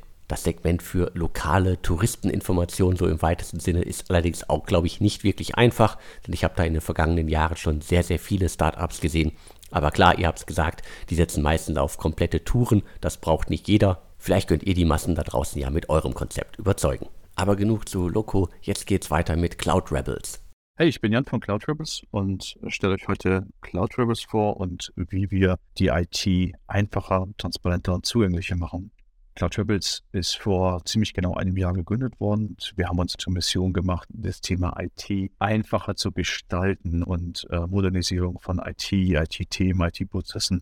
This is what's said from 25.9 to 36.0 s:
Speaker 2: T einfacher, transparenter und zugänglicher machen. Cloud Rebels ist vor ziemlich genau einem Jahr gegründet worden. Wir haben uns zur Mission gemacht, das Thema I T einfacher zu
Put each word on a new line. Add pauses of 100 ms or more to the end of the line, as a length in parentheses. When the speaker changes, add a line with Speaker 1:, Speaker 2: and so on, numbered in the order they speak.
Speaker 2:
T (140)
einfacher, (100)
transparenter
und
zugänglicher
machen. (420)
Cloud
Rebels
ist
vor
ziemlich
genau
einem
Jahr
gegründet
worden. (180)
Wir
haben
uns
zur
Mission
gemacht,
das
Thema
I
T
einfacher
zu